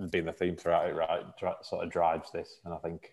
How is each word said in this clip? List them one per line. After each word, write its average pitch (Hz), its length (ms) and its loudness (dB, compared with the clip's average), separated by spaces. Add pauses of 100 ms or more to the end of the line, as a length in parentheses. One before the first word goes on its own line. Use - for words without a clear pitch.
(100)
been 82 160 2
the 82 60 -2
theme 90 240 0
throughout 85 320 4
it, 80 60 -2
right, 80 280 2 (160)
dri-, 90 120 -2 (120)
sort 87 220 -4
of 82 60 -4
drives 82 420 2
this. - 320 -8
And 85 100 -8
I 80 40 -6
think, 85 340 -6